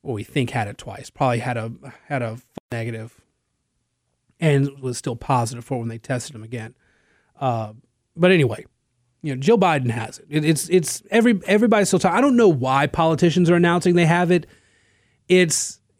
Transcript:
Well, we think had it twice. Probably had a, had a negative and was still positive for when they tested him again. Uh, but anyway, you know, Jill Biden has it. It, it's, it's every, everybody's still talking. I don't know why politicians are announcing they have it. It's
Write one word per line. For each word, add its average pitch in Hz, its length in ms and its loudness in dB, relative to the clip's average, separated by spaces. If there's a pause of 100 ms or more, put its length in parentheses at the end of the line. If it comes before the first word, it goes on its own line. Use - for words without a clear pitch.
Well, 127 120 -8
we 101 80 -10
think 123 260 -4
had 110 180 -4
it 98 100 -14
twice. - 320 -16
Probably 123 300 -2
had 120 160 -6
a, 117 160 -8 (360)
had 139 140 -6
a 113 180 -8 (340)
negative 113 480 -10 (1160)
and 139 440 0
was 123 160 -6
still 120 180 -6
positive 120 480 -2
for 127 160 -8
when 117 80 -8
they 113 100 -10
tested 120 380 -8
him 110 80 -16
again. 110 320 -14 (640)
Uh, 113 320 -4 (460)
but 180 140 4
anyway, 135 340 0 (560)
you 147 120 -6
know, 127 60 -6
Jill 202 180 4
Biden 151 340 2
has 110 280 -8
it. - 100 -20
It, 147 140 -2
it's, 151 240 0
it's - 420 0
every, 226 360 2
everybody's 208 420 2
still 190 120 2
talking. 180 180 2
I 233 40 2
don't 269 140 4
know 226 140 6
why 135 360 2
politicians 165 640 2
are 175 60 6
announcing 170 400 2
they 175 100 4
have 170 240 2
it. 175 160 2 (840)
It's 180 500 2 (200)